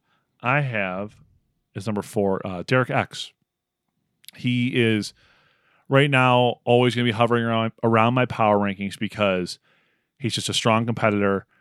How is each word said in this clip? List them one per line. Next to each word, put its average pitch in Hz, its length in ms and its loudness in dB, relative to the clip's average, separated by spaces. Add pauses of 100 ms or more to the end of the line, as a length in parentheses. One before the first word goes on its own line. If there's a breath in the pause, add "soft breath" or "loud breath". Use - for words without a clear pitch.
(420)
I 135 200 0
have, 104 540 -6 (600)
as 101 120 -12
number 104 160 -4
four, 98 440 -2
uh, 90 180 -10
Derek 127 260 0
X. - 420 -6 (1000)
He 123 440 -2
is 110 340 0 (760)
right 139 200 4
now 127 540 2
always 120 320 4
gonna 120 100 -2
be 120 60 0
hovering 117 320 2
around, 113 300 -2 (100)
around 113 300 4
my 127 120 2
power 107 340 2
rankings 98 380 -4
because 95 600 -2 (600)
he's 117 160 -6
just - 140 -6
a 101 40 -4
strong 113 320 2
competitor. 104 600 0 (160)